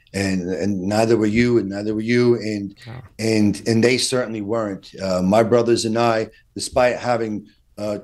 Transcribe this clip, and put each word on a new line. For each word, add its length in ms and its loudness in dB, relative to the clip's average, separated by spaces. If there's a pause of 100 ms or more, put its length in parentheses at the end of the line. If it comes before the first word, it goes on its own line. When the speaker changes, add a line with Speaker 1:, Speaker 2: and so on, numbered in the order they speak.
(140)
Speaker 1:
And, 360 -2
and 320 -4
neither 360 4
were 100 2
you, 320 2
and 100 -2
neither 240 -4
were 80 -4
you, 340 2
and, 400 -6 (120)
Speaker 2:
Yeah. 140 -16 (180)
Speaker 1:
and, 480 2
and 160 2
they 140 4
certainly 440 -4
weren't. 500 -6 (100)
Uh, 200 -2
my 220 4
brothers 420 2
and 120 -2
I, 320 0 (260)
despite 420 0
having, 500 -4 (300)
uh, 260 -6